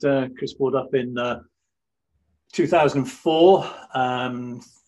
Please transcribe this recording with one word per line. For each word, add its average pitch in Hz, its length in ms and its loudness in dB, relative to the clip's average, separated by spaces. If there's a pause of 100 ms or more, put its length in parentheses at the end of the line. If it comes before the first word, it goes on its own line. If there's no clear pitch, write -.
uh, 135 240 0 (100)
Chris 135 220 -10
Ward 135 160 0
up 127 180 -4
in, 123 240 -4
uh, 120 220 -4 (1120)
two 147 160 0
thousand 143 380 2
four. 165 640 4 (260)
Um, 123 680 -4 (280)